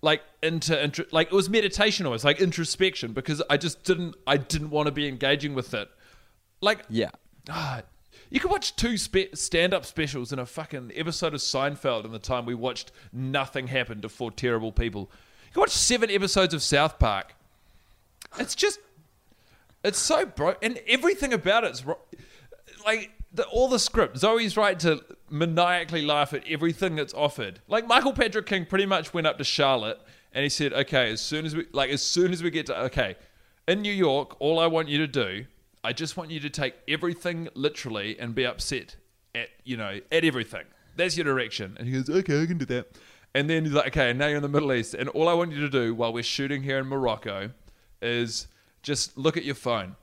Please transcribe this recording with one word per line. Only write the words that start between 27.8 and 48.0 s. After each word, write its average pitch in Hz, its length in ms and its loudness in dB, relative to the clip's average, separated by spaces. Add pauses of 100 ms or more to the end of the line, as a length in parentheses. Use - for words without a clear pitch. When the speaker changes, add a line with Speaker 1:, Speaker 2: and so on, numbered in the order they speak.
Speaker 1:
Michael 254 260 4
Patrick 220 320 0
King 190 220 -2
pretty 196 180 2
much 185 280 -2
went 165 140 -2
up 147 120 0
to 143 40 -4
Charlotte 127 560 2 (340)
and 131 100 -2
he 143 60 0
said, 143 240 0
"Okay, 131 380 2
as 110 100 -4
soon 156 240 -4
as 156 100 -6
we, 165 160 -4
like, 135 200 0
as 139 100 -2
soon 175 320 2
as 165 80 -4
we 170 80 0
get 151 180 -4
to, 92 180 -4
okay, 117 300 -2 (520)
in 190 160 2
New 208 100 -2
York, 147 460 2
all 156 200 2
I 165 60 4
want 160 240 2
you 143 80 0
to 156 100 2
do, 117 380 -4 (380)
I 117 100 -2
just 156 240 -6
want 160 140 -10
you 156 80 -8
to 143 100 -6
take 135 240 -4 (140)
everything 165 640 -4
literally 113 680 -4
and 120 140 -6
be 123 140 2
upset - 480 -6 (400)
at, 117 140 -6 (140)
you 123 140 -6
know, 101 220 -6 (120)
at 165 140 4
everything. 117 380 -2 (320)
That's 175 200 0
your 165 100 -2
direction." 117 540 -2
And 120 80 -6
he 127 60 -2
goes, 131 160 -2
"Okay, 156 320 2
I 165 60 2
can 175 100 0
do 139 80 -2
that." - 320 -4 (380)
And 143 120 2
then 160 180 2
he's 147 100 0
like, 135 200 2
"Okay, 127 160 4
now 131 140 0
you're 147 120 0
in 143 60 -2
the 143 60 -4
Middle 143 240 2
East, 117 220 -2
and 131 140 -4
all 165 200 2
I 175 40 4
want 170 180 2
you 143 100 -4
to 147 80 0
do 120 240 2
while 117 180 0
we're 117 120 -4
shooting 139 400 -2
here 135 160 0
in 131 80 -4
Morocco 113 640 -2 (500)